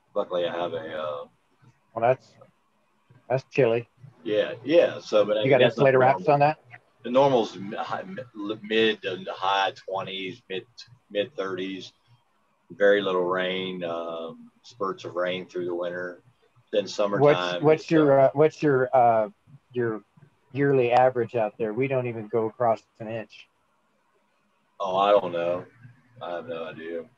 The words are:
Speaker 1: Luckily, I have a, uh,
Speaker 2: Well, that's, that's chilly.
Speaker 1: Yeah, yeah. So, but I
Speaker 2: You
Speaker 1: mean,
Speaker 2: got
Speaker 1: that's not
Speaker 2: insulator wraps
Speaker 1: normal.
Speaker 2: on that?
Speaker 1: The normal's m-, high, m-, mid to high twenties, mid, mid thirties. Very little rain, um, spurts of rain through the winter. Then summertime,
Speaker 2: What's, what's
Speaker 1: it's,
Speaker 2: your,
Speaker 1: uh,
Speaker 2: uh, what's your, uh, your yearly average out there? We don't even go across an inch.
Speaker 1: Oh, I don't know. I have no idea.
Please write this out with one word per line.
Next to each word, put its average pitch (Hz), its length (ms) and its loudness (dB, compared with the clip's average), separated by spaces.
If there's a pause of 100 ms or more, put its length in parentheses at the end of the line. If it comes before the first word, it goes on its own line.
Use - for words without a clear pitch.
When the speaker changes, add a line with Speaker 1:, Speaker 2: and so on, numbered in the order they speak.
(140)
Speaker 1:
Luckily, 90 320 -2
I 85 100 -6
have 85 160 -4
a, 82 60 -6 (200)
uh, 73 260 -8 (720)
Speaker 2:
Well, 113 60 -6
that's, 123 320 0 (960)
that's 131 220 -2
chilly. 120 380 0 (360)
Speaker 1:
Yeah, 104 300 -2 (100)
yeah. 147 360 2
So, 107 260 2
but 104 100 -2
I 107 40 -2
Speaker 2:
You 107 40 -2
Speaker 1:
mean, 135 60 2
Speaker 2:
got 135 80 6
Speaker 1:
that's 123 180 4
not 143 120 2
Speaker 2:
insulator 131 100 4
wraps 135 220 4
Speaker 1:
normal. 160 140 2
Speaker 2:
on 143 60 2
that? 151 180 2 (460)
Speaker 1:
The 117 60 -8
normal's 123 460 2
m-, 98 160 -12
high, 107 280 -8
m-, 95 180 -12 (440)
mid 110 400 0
to 95 280 -8
high 95 420 -2 (140)
twenties, 95 640 -8
mid, 92 160 -8 (460)
mid 202 260 -4
thirties. 95 560 -8 (800)
Very 101 300 4
little 92 240 0
rain, 92 600 -4
um, 82 680 -10 (120)
spurts - 420 -8
of 82 100 -12
rain 90 320 -4
through 90 200 -8
the 87 80 -4
winter. 87 480 -8 (480)
Then 101 160 -2
summertime, 101 760 2
Speaker 2:
What's, - 20 -6
what's 151 200 4
Speaker 1:
it's, - 60 -8
Speaker 2:
your, 147 300 4
Speaker 1:
uh, 135 60 6
Speaker 2:
uh, 127 80 4
what's 151 280 2
your, 135 320 2
uh, 113 340 4 (440)
your 117 300 -4 (500)
yearly 135 400 2
average 123 420 2
out 107 220 0
there? 110 160 -4
We 131 160 -2
don't 131 200 -2
even 113 200 -10
go 113 160 0
across 110 380 -2 (180)
an 110 80 -10
inch. - 400 -12 (1300)
Speaker 1:
Oh, 95 200 -2
I 101 140 6
don't 92 200 4
know. 87 320 -2 (560)
I 87 160 -10
have 82 100 -10
no 82 200 -8
idea. 82 380 -12 (140)